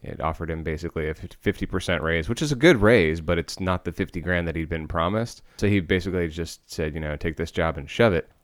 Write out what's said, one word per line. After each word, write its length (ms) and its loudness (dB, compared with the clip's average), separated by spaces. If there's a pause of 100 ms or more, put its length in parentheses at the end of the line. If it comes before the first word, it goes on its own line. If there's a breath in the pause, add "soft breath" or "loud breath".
It 160 -10
offered 300 -4
him 120 -6
basically 460 -4
a 60 -4
fifty 520 -4
percent 360 -2
raise, 260 0
which 140 -2
is 100 0
a 40 -2
good 240 6
raise, 400 6
but 180 0
it's 200 -4
not 260 0
the 60 -6
fifty 300 -4
grand 260 0
that 80 -4
he'd 140 -2
been 180 -4
promised. 560 -2 (140 soft breath)
So 100 0
he 140 4
basically 480 0
just 420 -10
said, 240 -4
you 60 -6
know, 160 -4
"Take 220 -4
this 120 -4
job 260 -2
and 140 -10
shove 220 4
it." 160 0 (160)